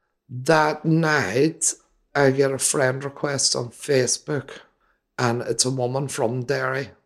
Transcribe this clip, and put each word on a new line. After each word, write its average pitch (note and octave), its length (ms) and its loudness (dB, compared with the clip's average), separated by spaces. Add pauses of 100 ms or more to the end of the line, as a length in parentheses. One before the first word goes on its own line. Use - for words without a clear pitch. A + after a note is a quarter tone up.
(300)
That D3+ 560 2
night, D#3 880 2 (400)
I C#3 160 6
get C3+ 220 2
a C3+ 80 -4
friend C3+ 440 0
request C#3 520 -2
on B2 140 -6
Facebook, - 920 -2 (580)
and A#2+ 240 0
it's A#2+ 240 -2
a B2+ 60 -2
woman C3 360 -4
from B2+ 360 -2
Derry. C3 480 -4 (140)